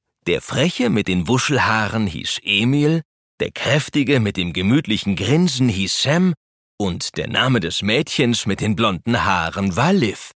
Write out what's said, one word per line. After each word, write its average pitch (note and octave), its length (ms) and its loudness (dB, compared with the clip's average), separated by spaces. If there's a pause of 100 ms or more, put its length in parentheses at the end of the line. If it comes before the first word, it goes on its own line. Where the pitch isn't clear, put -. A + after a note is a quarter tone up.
(260)
Der E2+ 160 0
Freche E3+ 480 0
mit A#2+ 180 0
den F2+ 200 0
Wuschelhaaren A2 800 0
hieß - 360 -6
Emil, C#3+ 580 2 (380)
der - 120 -4
Kräftige C#3 680 0
mit G#2 180 -2
dem F2 160 -2
gemütlichen G2 600 0
Grinsen B2+ 540 2
hieß F#2+ 320 -2
Sam F3 320 2 (440)
und - 400 -4
der - 100 -4
Name B2 320 2
des D#2+ 220 -4
Mädchens A#2+ 640 0
mit G2 160 -2
den G#2 140 0
blonden A2+ 500 0
Haaren F#2 500 0
war D3 180 4
Liv. A#2+ 460 0